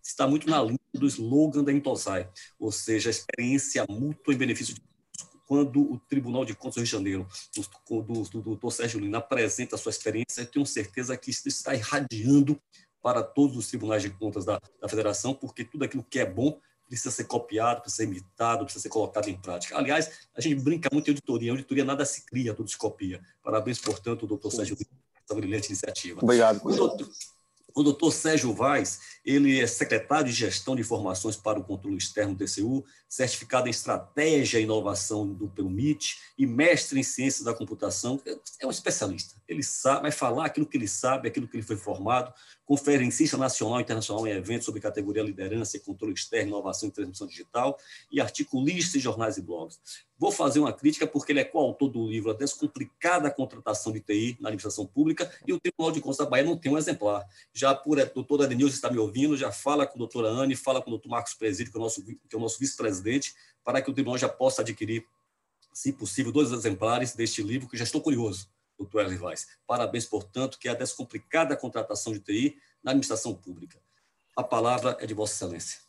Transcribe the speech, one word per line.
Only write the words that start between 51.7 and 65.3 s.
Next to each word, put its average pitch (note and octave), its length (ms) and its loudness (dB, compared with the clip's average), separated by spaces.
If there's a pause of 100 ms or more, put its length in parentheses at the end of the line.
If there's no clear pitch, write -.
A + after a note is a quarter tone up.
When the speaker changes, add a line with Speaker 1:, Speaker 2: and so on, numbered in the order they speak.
Speaker 1:
do A2+ 180 -2
livro A2 240 -2
A - 20 0
Descomplicada D3 960 0
Contratação A2+ 640 -4
de G#2+ 60 -6
T G#2 140 -4
I A#2 260 0
na A2 100 -4
Administração G#2 360 -6
Pública, D#3 460 0 (140)
e F3+ 80 0
o E3 60 0
Tribunal E3 320 0
de D#3 100 -2
Contas C3+ 160 -4
da D3 80 2
Bahia C3 200 4
não E3+ 120 2
tem C#3 140 0
um D3+ 60 4
exemplar. G#2 480 0 (280)
Já C3+ 220 4
por, D3 240 2
é, C3 60 6
doutora C#3 420 2
Denilson C3 260 4
está - 180 -2
me B2 60 0
ouvindo, B2+ 400 2
já B2+ 140 -2
fala C#3 340 2
com - 80 -12
a - 40 -14
doutora A#2 300 -2
Anne, C3 280 2
fala B2+ 260 0
com - 80 -12
o A#2 40 -2
doutor G#2+ 160 -8
Marcos A#2 260 -4
Presídio, A2 360 -2
que A#2 60 -8
é - 20 -4
o A2+ 40 -2
nosso G#2+ 200 -4
vi-, G2+ 240 -14
que - 80 -12
é - 20 -2
o A2 40 -2
nosso A2+ 180 -4
vice-presidente, A#2 760 -2 (280)
para C3 180 0
que C3+ 100 -4
o - 20 -4
tribunal B2 240 0
já - 100 0
possa C3 360 2
adquirir, A2+ 420 -4 (640)